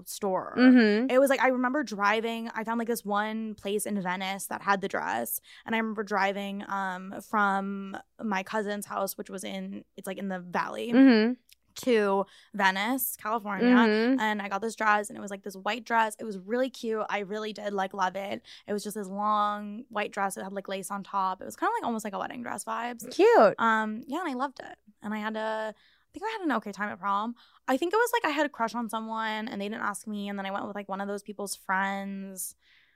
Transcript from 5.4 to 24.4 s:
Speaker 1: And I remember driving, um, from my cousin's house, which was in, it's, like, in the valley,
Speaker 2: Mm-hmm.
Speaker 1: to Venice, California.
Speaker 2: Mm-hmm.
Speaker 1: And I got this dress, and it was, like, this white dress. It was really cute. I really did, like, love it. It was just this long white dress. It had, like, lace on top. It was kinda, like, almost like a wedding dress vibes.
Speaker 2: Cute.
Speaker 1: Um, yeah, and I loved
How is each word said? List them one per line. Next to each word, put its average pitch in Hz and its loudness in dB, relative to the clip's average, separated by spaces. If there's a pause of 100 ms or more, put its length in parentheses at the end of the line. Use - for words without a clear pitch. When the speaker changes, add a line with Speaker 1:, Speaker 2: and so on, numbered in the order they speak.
Speaker 1:
And 226 -2
I - 0
remember 220 -4
driving, 196 -2
um, 190 -6 (140)
from 196 0 (260)
my 196 0
cousin's 208 -4
house, 196 -2
which 202 -12
was 190 -10
in, 196 -8 (140)
it's, 202 -12
like, 190 -6
in 196 -6
the 185 -4
valley, 202 -4
Speaker 2:
Mm-hmm. 247 8 (520)
Speaker 1:
to 202 4 (280)
Venice, 202 2
California. 214 0
Speaker 2:
Mm-hmm. 240 6
Speaker 1:
And 214 0
I 202 -8
got 196 -4
this 220 -4
dress, 214 2
and 233 -12
it 214 -10
was, 202 -8
like, 196 -10
this 196 -10
white 214 -4
dress. 226 2
It 226 -8
was 208 -6
really 240 -2
cute. 220 -4
I 208 -2
really 214 -8
did, 208 -8
like, 196 -2
love 185 -2
it. 208 -6 (260)
It 202 -4
was 202 -4
just 208 -8
this 196 -6
long 208 -2
white 208 -4
dress. 196 -2
It 220 -8
had, 190 -10
like, 196 -8
lace 196 -6
on 202 -6
top. 190 -2
It - -10
was - -12
kinda, 381 0
like, 330 -4
almost 226 -2
like 208 -6
a 190 -6
wedding - -6
dress - -8
vibes. 233 -6
Speaker 2:
Cute. 370 8
Speaker 1:
Um, 220 2
yeah, 294 -6
and 359 -4
I 262 -4
loved 262 -6